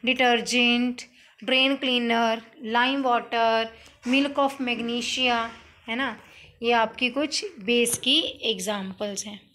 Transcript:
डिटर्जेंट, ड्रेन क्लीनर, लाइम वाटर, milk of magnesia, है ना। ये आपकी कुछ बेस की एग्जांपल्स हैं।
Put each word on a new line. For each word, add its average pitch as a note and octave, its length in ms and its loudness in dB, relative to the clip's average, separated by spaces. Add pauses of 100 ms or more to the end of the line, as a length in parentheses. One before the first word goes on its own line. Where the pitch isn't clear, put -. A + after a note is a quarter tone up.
डिटर्जेंट, A#3+ 960 2 (420)
ड्रेन C4 320 2
क्लीनर, A#3 680 0 (220)
लाइम B3 380 0
वाटर, A#3 680 2 (400)
milk C#4 300 2
of C4+ 240 0
magnesia, A#3+ 840 -2 (440)
है A3+ 80 -4
ना। B3 200 -4 (460)
ये A#3 100 2
आपकी A#3 380 0
कुछ D4 340 -4 (160)
बेस A#3 380 2
की C#4 200 2 (320)
एग्जांपल्स G3 760 -6
हैं। G#3 140 -16 (140)